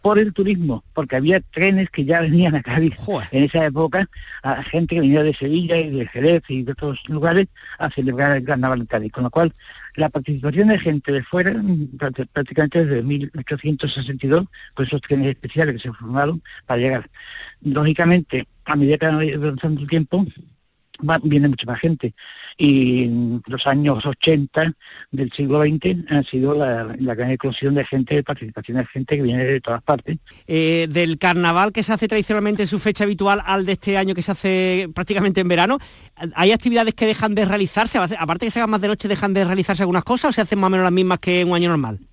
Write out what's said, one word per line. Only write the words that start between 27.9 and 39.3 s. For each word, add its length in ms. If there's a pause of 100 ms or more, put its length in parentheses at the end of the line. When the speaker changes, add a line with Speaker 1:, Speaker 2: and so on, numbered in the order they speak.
Speaker 1:
de 80
participación 540
de 80
gente 320
que 60
viene 200
de 160
todas 220
partes. 360 (300)
Speaker 2:
Eh, 420
del 280
carnaval 560
que 100
se 80
hace 160
tradicionalmente 560
en 40
su 120
fecha 240
habitual 400
al 220
de 80
este 240
año 160
que 80
se 100
hace 640
prácticamente 480
en 60
verano, 320 (560)
¿hay 160
actividades 420
que 140
dejan 280
de 100
realizarse? 520
Aparte 480
que 60
se 80
hagan 100
más 120
de 60
noche, 200
¿dejan 260